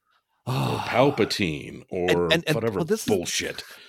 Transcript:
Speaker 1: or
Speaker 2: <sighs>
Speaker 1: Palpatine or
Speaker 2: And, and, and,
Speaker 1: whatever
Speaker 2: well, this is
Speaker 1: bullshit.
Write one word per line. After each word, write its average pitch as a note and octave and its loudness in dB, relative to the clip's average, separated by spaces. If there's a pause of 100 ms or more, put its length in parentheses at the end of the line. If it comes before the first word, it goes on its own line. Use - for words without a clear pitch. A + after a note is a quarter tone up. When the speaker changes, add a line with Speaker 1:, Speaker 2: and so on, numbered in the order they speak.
(460)
Speaker 1:
or C3 -2
Speaker 2:
<sighs> G#2+ -6
Speaker 1:
Palpatine G2+ 2
or F2 0
Speaker 2:
And, F3 2
and, E3+ 2
and, D#3 0
Speaker 1:
whatever A2+ -2
Speaker 2:
well, E2+ 0
this G#3+ -2
is - -12
Speaker 1:
bullshit. F2 -2 (260)